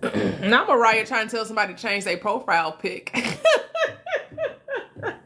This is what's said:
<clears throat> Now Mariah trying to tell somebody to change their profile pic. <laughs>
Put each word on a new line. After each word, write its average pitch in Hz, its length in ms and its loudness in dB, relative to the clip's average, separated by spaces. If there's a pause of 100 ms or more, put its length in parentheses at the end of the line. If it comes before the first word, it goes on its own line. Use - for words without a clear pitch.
<clears throat> 202 400 -2
Now 220 240 4
Mariah 226 400 4
trying 220 220 -2
to 240 80 -8
tell 226 100 -2
somebody 208 280 0
to 175 60 -16
change 202 240 -2
their 180 140 -2
profile 175 540 0
pic. - 440 -8
<laughs> - 2000 -2 (120)